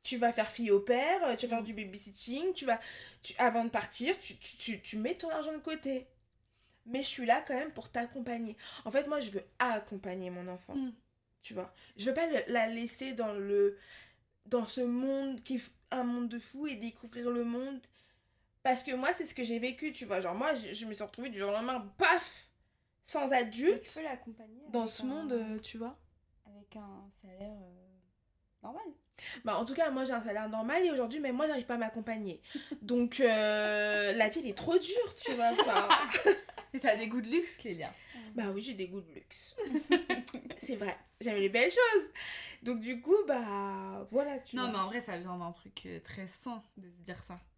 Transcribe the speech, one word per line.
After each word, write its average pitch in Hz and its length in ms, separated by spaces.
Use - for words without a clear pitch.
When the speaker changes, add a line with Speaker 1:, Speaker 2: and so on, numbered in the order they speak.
Speaker 1:
Tu 254 140
vas 233 160
faire 214 180
fille 226 200
au 202 100
père, 277 440
euh, 240 120
tu 240 100
vas 226 100
faire 226 60
Speaker 2:
Mm. 214 40
Speaker 1:
du 220 80
babysitting, 214 800
tu 285 100
vas, 226 160
tu, - 160
avant 233 260
de 233 60
partir, 247 480
tu, - 200
tu, - 180
tu, 214 240
tu - 160
mets 269 200
ton 330 140
argent 311 220
de 311 60
côté. » 277 480
Mais 262 160
je 269 60
suis 247 180
là 262 200
quand 277 80
même 294 180
pour - 180
t'accompagner. 233 640
En 220 60
fait, 285 180
moi, 294 120
je 220 100
veux 196 140
accompagner 196 720
mon 180 180
enfant. 180 280
Speaker 2:
Mm. 254 180
Speaker 1:
Tu 226 120
vois. 185 180
Je 202 100
veux 262 80
pas 330 120
le, 302 220
la 226 200
laisser 233 440
dans 220 200
le... 202 440
dans 240 200
ce - 160
monde 269 600
qui 262 140
est - 20
f-, - 120
un 254 140
monde 240 240
de 233 100
fou 277 280
et 269 100
découvrir 233 540
le 240 140
monde. 247 360
Parce 254 220
que 277 80
moi, 262 200
c'est 339 140
ce - 80
que 247 100
j'ai 233 140
vécu, 254 340
tu - 120
vois. 196 160
Genre, 180 140
moi, 277 200
je, 220 200
je 220 120
me 214 80
suis 208 100
retrouvée 240 260
du 202 80
jour 202 100
au 202 40
lendemain, 240 280
paf, 349 500
sans 285 280
Speaker 3:
Mais 262 80
Speaker 1:
adulte, 240 440
Speaker 3:
tu - 160
peux 320 60
l'accompagner 233 640
Speaker 1:
dans 233 140
Speaker 3:
avec 226 100
Speaker 1:
ce - 100
Speaker 3:
un 254 40
Speaker 1:
monde, 285 260
euh, 220 280
tu - 180
vois. 233 200
Speaker 3:
avec 208 300
un 196 320
salaire, 202 400
euh, - 1000
normal. 277 200
Speaker 1:
Bah, 208 140
en 226 60
tout 262 100
cas, 320 160
moi, 262 140
j'ai 262 80
un 233 100
salaire 214 260
normal 233 360
et 349 80
aujourd'hui, 254 280
même 262 160
moi, 302 100
j'arrive 269 200
pas 240 80
à 233 40
m'accompagner. 220 640
Speaker 3:
<laughs> - 200
Speaker 1:
Donc, 240 380
euh, 214 920
la 214 160
vie, 311 120
elle 269 80
est 196 100
trop 339 200
dure, 480 380
tu - 160
vois. 233 200
Enfin. - 360
Speaker 2:
<laughs> 415 60
Et 262 60
t'as 220 160
des 226 120
goûts 233 140
de 226 80
luxe, 339 260
Clélia. 170 300
Speaker 3:
Ouais. 240 60
Speaker 1:
Bah 214 180
oui, 196 80
j'ai 240 140
des 185 140
goûts 190 120
de 165 120
luxe. - 440
<laughs> - 500
C'est 247 180
vrai. 196 180
J'aime 214 200
les 196 100
belles 233 220
choses. 440 380
Donc, 233 200
du 240 180
coup, 349 160
bah, 196 840
voilà, 277 300
tu - 140
Speaker 2:
Non, 254 100
Speaker 1:
vois. 233 80
Speaker 2:
mais 196 60
en 190 100
vrai, 233 120
ça 208 160
vient 180 220
d'un 175 120
truc, - 360
euh, 175 140
très - 260
sain 220 360
de 185 140
se 175 100
dire 180 240
ça. 175 160